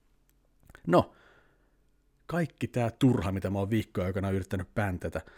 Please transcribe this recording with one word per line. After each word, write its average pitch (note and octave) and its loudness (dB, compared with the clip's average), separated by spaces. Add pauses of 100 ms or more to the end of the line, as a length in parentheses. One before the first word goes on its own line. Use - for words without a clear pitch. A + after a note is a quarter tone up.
(880)
No, E3+ 4 (1120)
kaikki - -4
tää A#2 0
turha, A#2+ 2
mitä F#2+ -2
mä G2 -2
oon G2 -2
viikkojen G#2 -2
aikana F#2+ -2
yrittänyt F#2+ -4
päntätä, F2+ -4 (180)